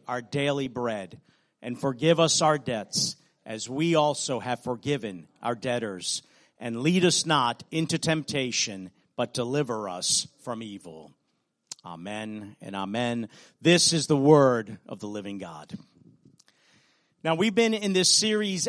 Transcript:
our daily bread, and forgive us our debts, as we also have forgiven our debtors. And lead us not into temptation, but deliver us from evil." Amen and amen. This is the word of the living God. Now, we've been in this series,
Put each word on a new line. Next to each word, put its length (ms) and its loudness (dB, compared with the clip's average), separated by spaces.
our 140 -4
daily 460 -2
bread, 520 -6
and 180 -10
forgive 400 2
us 220 2
our 160 4
debts, 600 -4
as 240 -10
we 260 0
also 440 0
have 240 -6
forgiven 680 -6
our 120 -2
debtors. 680 -4
And 220 -6
lead 240 4
us 220 4
not 440 2
into 280 -2
temptation, 920 -2
but 180 -4
deliver 540 -2
us 400 -2
from 180 -8
evil." 500 -14
Amen 800 -10
and 120 -12
amen. 540 -4
This 320 4
is 140 0
the 100 4
word 680 6
of 140 -12
the 80 -8
living 280 -8
God. 400 -14
Now, 120 0
we've 200 2
been 200 4
in 180 -2
this 180 4
series, 580 2